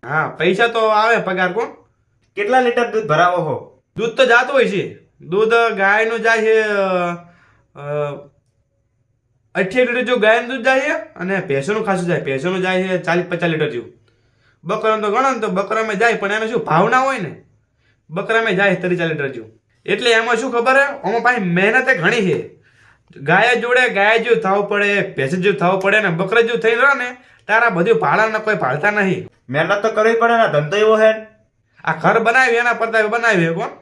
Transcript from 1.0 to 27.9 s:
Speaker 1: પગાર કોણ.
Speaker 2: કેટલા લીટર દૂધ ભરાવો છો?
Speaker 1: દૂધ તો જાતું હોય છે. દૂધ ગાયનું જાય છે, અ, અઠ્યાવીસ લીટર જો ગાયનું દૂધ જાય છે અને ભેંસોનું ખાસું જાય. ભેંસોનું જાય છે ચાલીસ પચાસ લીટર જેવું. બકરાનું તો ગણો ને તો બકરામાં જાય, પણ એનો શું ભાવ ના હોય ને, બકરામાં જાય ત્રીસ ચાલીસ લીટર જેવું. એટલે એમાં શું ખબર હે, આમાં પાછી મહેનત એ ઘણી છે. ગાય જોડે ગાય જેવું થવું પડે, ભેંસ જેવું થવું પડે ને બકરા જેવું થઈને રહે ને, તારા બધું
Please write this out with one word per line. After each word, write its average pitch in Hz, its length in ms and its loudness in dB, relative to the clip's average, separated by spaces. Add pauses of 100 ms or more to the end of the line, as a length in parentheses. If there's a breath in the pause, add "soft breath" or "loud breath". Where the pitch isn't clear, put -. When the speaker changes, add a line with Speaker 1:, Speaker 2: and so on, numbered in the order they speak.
Speaker 1:
પગાર 185 340 -2
કોણ. 220 140 -4 (680)
Speaker 2:
કેટલા 233 260 2
લીટર 240 300 0
દૂધ 214 160 -4
ભરાવો 175 300 2
છો? 147 460 -6 (120)
Speaker 1:
દૂધ 226 140 -4
તો 262 160 4
જાતું 247 280 4
હોય 247 140 4
છે. 170 320 -6 (220)
દૂધ 202 320 0 (240)
ગાયનું 220 420 2
જાય 226 220 2
છે, 220 200 4
અ, 180 1200 -4 (1700)
અઠ્યાવીસ 233 340 0
લીટર 247 120 -2
જો 247 140 0
ગાયનું 226 340 2
દૂધ 254 160 -6
જાય 262 140 2
છે 294 120 -2
અને 190 480 -6
ભેંસોનું 160 460 -4
ખાસું 180 220 -2
જાય. 165 140 0
ભેંસોનું 165 400 -4
જાય 185 220 0
છે 185 140 -2
ચાલીસ 170 320 -2
પચાસ 175 200 -4
લીટર 151 200 -2
જેવું. 120 220 -10 (720)
બકરાનું 214 380 -2
તો 208 100 -2
ગણો 262 200 0
ને 233 80 -4
તો 214 80 -4
બકરામાં 202 480 -4
જાય, 226 180 0
પણ 196 180 -4
એનો 220 160 -4
શું 220 160 -4
ભાવ 170 260 2
ના 254 100 2
હોય 262 180 0
ને, 175 260 -10 (680)
બકરામાં 220 460 -2
જાય 190 200 2
ત્રીસ 175 240 -2
ચાલીસ 160 180 -2
લીટર 139 160 -4
જેવું. 110 180 -16 (340)
એટલે 233 260 0
એમાં 226 240 2
શું 240 160 -4
ખબર 240 260 2
હે, 277 40 6
આમાં 226 400 -2
પાછી 240 200 0
મહેનત 202 480 2
એ 262 80 2
ઘણી 185 360 0
છે. - 220 -8 (680 soft breath)
ગાય 196 340 2
જોડે 247 340 2
ગાય 202 300 2
જેવું 233 220 0
થવું 202 280 0
પડે, 202 440 -2
ભેંસ 135 220 -2
જેવું 185 240 0
થવું 185 200 2
પડે 196 220 2
ને 196 80 0
બકરા 190 320 0
જેવું 226 180 0
થઈને 233 220 2
રહે 277 140 4
ને, 247 220 -8 (300 soft breath)
તારા 226 220 2
બધું 190 300 0